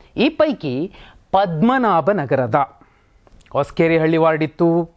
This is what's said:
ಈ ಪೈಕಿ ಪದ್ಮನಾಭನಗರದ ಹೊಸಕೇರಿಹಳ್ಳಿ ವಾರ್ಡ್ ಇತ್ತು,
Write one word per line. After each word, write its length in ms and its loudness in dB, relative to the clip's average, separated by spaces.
ಈ 120 2
ಪೈಕಿ 640 -2
ಪದ್ಮನಾಭನಗರದ 1200 0
ಹೊಸಕೇರಿಹಳ್ಳಿ 680 0
ವಾರ್ಡ್ 260 2
ಇತ್ತು, 540 -2